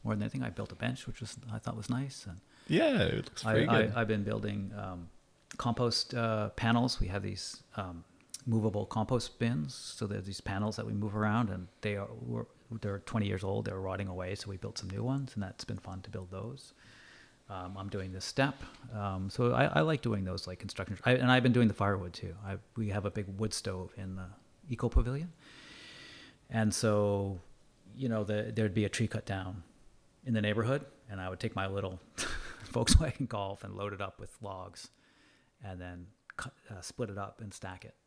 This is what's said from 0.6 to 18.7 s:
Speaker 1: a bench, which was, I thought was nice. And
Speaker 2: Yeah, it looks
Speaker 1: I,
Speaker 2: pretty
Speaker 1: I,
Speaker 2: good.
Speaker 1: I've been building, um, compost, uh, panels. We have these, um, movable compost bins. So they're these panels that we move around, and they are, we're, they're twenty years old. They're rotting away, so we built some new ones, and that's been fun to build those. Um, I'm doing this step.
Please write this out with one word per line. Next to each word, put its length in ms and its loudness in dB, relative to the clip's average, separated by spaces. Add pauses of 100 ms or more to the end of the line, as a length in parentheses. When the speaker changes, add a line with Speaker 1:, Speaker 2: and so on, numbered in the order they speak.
Speaker 1:
a 40 -12
bench, 320 -4
which 140 -8
was, 160 -10 (160)
I 60 -6
thought 180 -6
was 120 -8
nice. 380 -4
And 120 -12 (280)
Speaker 2:
Yeah, 360 6
it 220 2
looks 200 -10
Speaker 1:
I, 80 4
Speaker 2:
pretty 140 6
Speaker 1:
I, 160 6
Speaker 2:
good. 120 2
Speaker 1:
I've 120 2
been 160 2
building, 540 -2
um, 320 -8 (480)
compost, 560 0
uh, 360 2
panels. 500 2
We 80 4
have 160 -2
these, 400 -6 (120)
um, 280 -8 (420)
movable 400 2
compost 540 0
bins. 340 0
So 340 -6
they're 140 -2
these 200 -8
panels 360 0
that 80 -4
we 80 -4
move 220 -2
around, 340 4
and 180 -6 (140)
they 160 0
are, 100 -4 (140)
we're, 240 -4 (360)
they're 180 -2
twenty 280 0
years 160 0
old. 220 0
They're 140 -4
rotting 300 -2
away, 260 -4
so 140 -10
we 80 -6
built 200 -8
some 120 -8
new 140 -4
ones, 300 -2
and 100 -2
that's 200 -8
been 140 -6
fun 240 -10
to 80 -14
build 220 -10
those. 420 -10 (760)
Um, 280 -8
I'm 100 -6
doing 240 -4
this 140 -6
step. 360 0 (320)